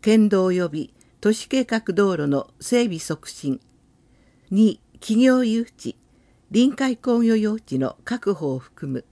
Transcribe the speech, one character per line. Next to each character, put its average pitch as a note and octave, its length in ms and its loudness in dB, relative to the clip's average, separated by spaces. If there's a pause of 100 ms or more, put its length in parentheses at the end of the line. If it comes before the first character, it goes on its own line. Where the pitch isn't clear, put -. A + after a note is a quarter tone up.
県 G#3+ 260 4
道 F#3 240 2
及 F3+ 180 -2
び D3+ 240 -8 (280)
都 G#3 120 2
市 - 140 -6
計 C4 180 0
画 A3 280 -4
道 G3 200 2
路 D3+ 140 -2
の C#3 220 -2 (100)
整 A#3+ 260 0
備 F3+ 120 -4
促 - 320 -10
進。 - 320 -8 (880)
二、 G#3 300 2 (200)
企 A3 240 0
業 B3+ 200 4
誘 A3+ 240 -2 (100)
致、 - 180 -12 (540)
臨 B3+ 240 2
海 B3+ 240 -2
工 A#3+ 240 0
業 A3+ 140 2
用 G#3+ 240 -2
地 - 180 -8
の C3 260 -4
確 A3+ 300 -4
保 D3 220 -4
を C3 40 -6
含 - 320 -12
む。 B2+ 200 -8